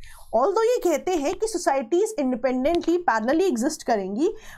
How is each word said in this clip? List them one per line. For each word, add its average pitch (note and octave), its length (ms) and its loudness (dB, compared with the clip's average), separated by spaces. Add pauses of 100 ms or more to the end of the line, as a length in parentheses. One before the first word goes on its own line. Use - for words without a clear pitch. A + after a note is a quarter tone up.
(360)
Although G4+ 280 2
ये B4 200 2
कहते F4 320 0
हैं D4+ 180 0
कि G#4+ 120 -4
सोसाइटीज E4+ 720 0
इंडिपेंडेंटली C4+ 800 0
पैरेलली C4 460 2
एग्जिस्ट C#4 380 0
करेंगी, A3+ 520 0 (240)